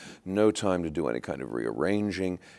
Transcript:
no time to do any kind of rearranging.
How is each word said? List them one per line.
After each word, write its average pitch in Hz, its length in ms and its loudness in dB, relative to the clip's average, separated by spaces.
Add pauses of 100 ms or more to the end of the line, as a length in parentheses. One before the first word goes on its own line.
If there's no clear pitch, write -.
(240)
no 104 280 4
time 92 320 0
to 80 60 -2
do 76 200 0
any 58 100 -2
kind 65 220 -6
of 57 100 -8
rearranging. 90 880 0 (200)